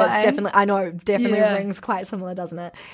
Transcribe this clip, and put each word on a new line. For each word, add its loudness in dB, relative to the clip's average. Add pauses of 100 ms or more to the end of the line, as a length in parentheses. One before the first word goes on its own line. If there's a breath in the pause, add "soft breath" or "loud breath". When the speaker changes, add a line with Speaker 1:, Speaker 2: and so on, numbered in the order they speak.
Speaker 1:
that's 4
definitely, 0
I 6
know, 0
definitely 0
Speaker 2:
Yeah. 2
Speaker 1:
rings -4
quite -4
similar, -8
doesn't -8
it? -12 (200 loud breath)